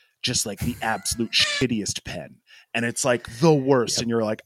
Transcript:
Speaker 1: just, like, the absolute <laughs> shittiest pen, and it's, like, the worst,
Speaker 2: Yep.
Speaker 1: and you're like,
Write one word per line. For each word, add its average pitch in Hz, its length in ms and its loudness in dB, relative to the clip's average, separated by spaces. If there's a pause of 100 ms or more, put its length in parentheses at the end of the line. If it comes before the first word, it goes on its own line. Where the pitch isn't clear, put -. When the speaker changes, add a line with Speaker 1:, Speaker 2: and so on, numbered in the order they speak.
(220)
Speaker 1:
just, - 240 -2
like, 101 160 -6
the - 180 -2
absolute 113 500 -2
<laughs> - 20 -8
shittiest - 720 -2
pen, 73 320 -10 (380)
and 117 100 0
it's, 117 200 -4
like, 123 220 0 (140)
the 165 140 8
worst, 131 420 4
Speaker 2:
Yep. - 60 -2
Speaker 1:
and 117 60 -4
you're 117 160 2
like, 110 220 -2